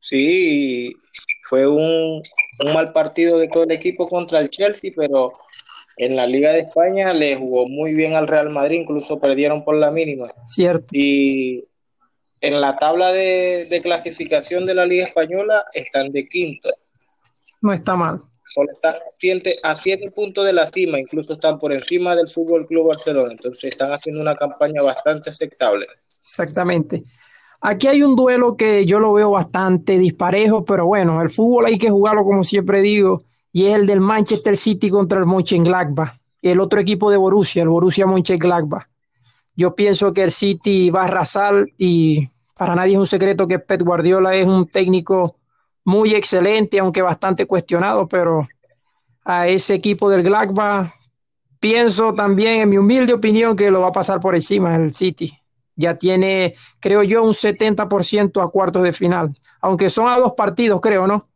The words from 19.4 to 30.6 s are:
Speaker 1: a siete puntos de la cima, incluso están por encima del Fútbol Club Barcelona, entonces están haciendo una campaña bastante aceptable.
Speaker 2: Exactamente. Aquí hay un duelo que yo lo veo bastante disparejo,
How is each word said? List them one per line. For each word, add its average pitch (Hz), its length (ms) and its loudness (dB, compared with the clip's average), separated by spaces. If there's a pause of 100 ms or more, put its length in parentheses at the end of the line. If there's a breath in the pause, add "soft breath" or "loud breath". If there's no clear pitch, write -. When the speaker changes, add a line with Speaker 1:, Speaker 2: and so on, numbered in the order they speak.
Speaker 1:
a 156 140 -2
siete 190 340 -4
puntos 196 360 -4
de 196 80 0
la 165 120 2
cima, 165 320 -2
incluso 151 360 -8
están 151 260 -2
por 147 120 -4
encima 175 440 -2
del 170 120 0
Fútbol 165 380 -2
Club 160 220 0
Barcelona, 143 460 -2
entonces 127 320 -12
están 135 260 -4
haciendo 151 280 -6
una 156 140 -2
campaña 147 480 -4
bastante 151 480 -2
aceptable. 120 560 -4 (380)
Speaker 2:
Exactamente. 170 800 -2 (600 loud breath)
Aquí 208 240 0
hay 285 140 4
un 277 140 4
duelo 247 420 2
que 208 300 2
yo 196 120 4
lo 214 140 4
veo 208 160 4
bastante 185 680 0
disparejo, 185 680 2